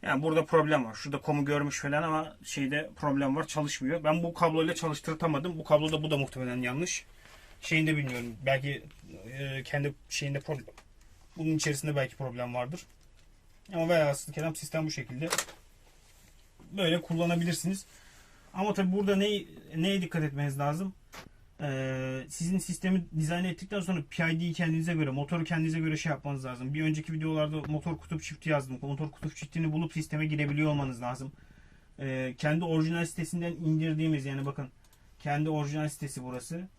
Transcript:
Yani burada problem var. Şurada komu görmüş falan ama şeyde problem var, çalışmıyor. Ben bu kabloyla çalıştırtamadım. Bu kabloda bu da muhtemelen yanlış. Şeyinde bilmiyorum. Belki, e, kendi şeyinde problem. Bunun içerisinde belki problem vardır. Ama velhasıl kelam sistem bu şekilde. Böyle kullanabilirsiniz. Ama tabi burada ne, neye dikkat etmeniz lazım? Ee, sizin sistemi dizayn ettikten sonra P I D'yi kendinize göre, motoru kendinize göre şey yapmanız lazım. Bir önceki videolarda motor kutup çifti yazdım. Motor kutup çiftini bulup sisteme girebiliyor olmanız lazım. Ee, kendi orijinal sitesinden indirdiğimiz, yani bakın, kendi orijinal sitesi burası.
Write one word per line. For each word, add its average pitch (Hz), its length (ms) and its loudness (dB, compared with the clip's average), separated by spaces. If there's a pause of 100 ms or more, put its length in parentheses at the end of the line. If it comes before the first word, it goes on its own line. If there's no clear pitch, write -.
Yani 143 220 0
burada 160 220 4
problem 151 400 6
var. 110 80 -10
Şurada 143 280 -6
komu 147 240 2
görmüş 143 360 0
falan 147 220 2
ama 156 400 0
şeyde 143 520 -2
problem 139 400 2
var, 156 120 0
çalışmıyor. 147 560 -2
Ben 156 200 4
bu 170 100 -2
kabloyla 160 420 4
çalıştırtamadım. 160 840 0
Bu 156 40 -8
kabloda 156 400 4
bu 156 80 0
da 147 60 2
muhtemelen 127 440 -2
yanlış. 131 440 -2 (560)
Şeyinde 156 360 4
bilmiyorum. 120 380 -4 (100)
Belki, 135 380 0 (560)
e, 135 240 -6
kendi 143 300 0 (160)
şeyinde 143 300 -2
problem. 139 260 -6 (720)
Bunun 160 180 2
içerisinde 151 400 0
belki 131 200 -2
problem 123 380 -4
vardır. 123 280 -4 (920)
Ama 165 160 2
velhasıl 151 440 4
kelam 156 220 -4
sistem 156 300 -2
bu 156 60 -2
şekilde. 127 380 -6 (1400)
Böyle 175 300 2
kullanabilirsiniz. 170 840 0 (680)
Ama 196 200 0
tabi 190 180 2
burada 196 240 4
ne, 202 280 2 (320)
neye 190 260 2
dikkat 165 220 0
etmeniz 143 360 -2
lazım? 160 340 0 (680)
Ee, 131 680 -4
sizin 170 280 0
sistemi 185 480 0 (140)
dizayn 165 240 0
ettikten 185 360 -2
sonra 180 300 0
P 165 240 2
I 165 60 0
D'yi 170 140 0
kendinize 165 400 2
göre, 156 160 2
motoru 143 340 0
kendinize 160 360 2
göre 160 180 2
şey 160 120 -2
yapmanız 139 360 -2
lazım. 127 280 -4
Bir 156 100 0
önceki 156 300 0
videolarda 156 480 0
motor 151 360 -2
kutup 156 260 -6
çifti - 260 -6
yazdım. 135 320 2
Motor 143 300 -4
kutup - 240 -8
çiftini 160 360 -2
bulup 160 220 0
sisteme 151 320 -2
girebiliyor 147 440 2
olmanız 135 320 0
lazım. 123 300 -6 (680)
Ee, 131 380 -2
kendi 160 280 2
orijinal 165 400 2
sitesinden 170 460 -4
indirdiğimiz, 156 760 2
yani 139 200 -4
bakın, 139 240 -6 (500)
kendi 151 300 0
orijinal 151 400 0
sitesi 139 340 -8
burası. 127 440 -8 (120)